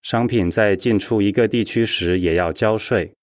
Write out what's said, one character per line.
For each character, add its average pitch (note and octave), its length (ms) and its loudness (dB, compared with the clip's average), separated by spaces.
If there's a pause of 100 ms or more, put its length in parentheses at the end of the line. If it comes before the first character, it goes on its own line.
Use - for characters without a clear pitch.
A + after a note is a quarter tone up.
商 A#2+ 240 -2
品 G#2+ 240 0
在 G#2 240 2
进 G#2+ 240 0
出 G#2 240 0
一 G2+ 80 2
个 A2+ 160 2
地 A#2 160 0
区 A2+ 240 0
时 F2+ 320 -2
也 F2 160 0
要 E2+ 180 0
交 A2 240 0
税 G#2 460 -4